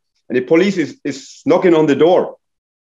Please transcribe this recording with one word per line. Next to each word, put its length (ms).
and 80
the 40
police 360
is, 280
is 420
knocking 280
on 120
the 80
door, 420